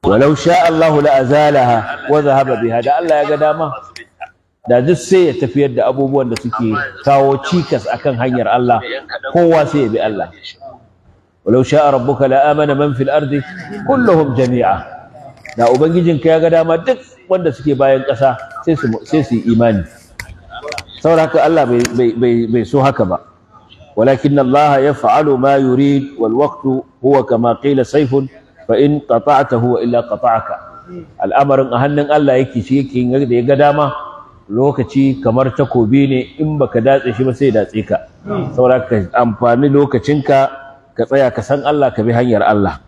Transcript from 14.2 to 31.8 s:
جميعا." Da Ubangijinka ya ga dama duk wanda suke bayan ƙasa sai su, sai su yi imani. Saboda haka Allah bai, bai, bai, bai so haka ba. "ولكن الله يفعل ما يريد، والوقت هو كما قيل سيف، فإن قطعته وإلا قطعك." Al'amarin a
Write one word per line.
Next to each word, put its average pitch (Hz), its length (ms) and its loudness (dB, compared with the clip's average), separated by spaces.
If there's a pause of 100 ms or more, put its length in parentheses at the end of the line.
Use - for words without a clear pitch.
جميعا." 127 560 0 (640)
Da 117 160 4
Ubangijinka 160 560 2
ya 160 80 4
ga 165 160 2
dama 165 240 2
duk 233 240 -2 (320)
wanda 180 160 0
suke 143 240 -4
bayan 135 320 2
ƙasa 131 320 0 (240)
sai 160 160 0
su, 123 160 -2 (160)
sai 151 160 0
su 117 160 -2
yi 113 160 0
imani. 110 320 2 (1120)
Saboda 160 240 2
haka 156 160 0
Allah 151 240 2
bai, 120 160 0 (160)
bai, 120 160 2
bai, 120 200 0 (120)
bai 113 240 -2
so 135 160 0
haka 127 240 0
ba. 87 160 -4 (720)
"ولكن 135 420 2
الله 139 540 2
يفعل 131 340 2 (140)
ما 139 160 2
يريد، 139 640 0
والوقت 117 420 -2 (420)
هو 139 200 4
كما 117 280 0 (120)
قيل 139 220 2
سيف، 139 260 -2 (560)
فإن 143 400 0
قطعته 131 560 2
وإلا 120 360 0 (120)
قطعك." 113 360 -2 (680)
Al'amarin 135 560 0
a 120 80 0